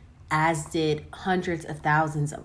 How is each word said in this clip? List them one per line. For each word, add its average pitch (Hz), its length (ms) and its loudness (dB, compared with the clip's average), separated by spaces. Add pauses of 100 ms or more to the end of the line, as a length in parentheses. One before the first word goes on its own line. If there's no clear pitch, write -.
(280)
as 156 380 2
did 156 460 0
hundreds 180 520 -2
of 151 140 -8
thousands 151 540 2
of - 120 -12